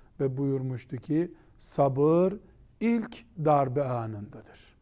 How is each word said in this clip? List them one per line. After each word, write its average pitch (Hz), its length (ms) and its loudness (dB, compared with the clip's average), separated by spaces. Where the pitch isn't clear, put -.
ve 135 180 -2
buyurmuştu 131 600 -4
ki, 160 340 -2
"Sabır 151 760 2
ilk 226 460 -2
darbe 143 380 2
anındadır." 113 1000 -8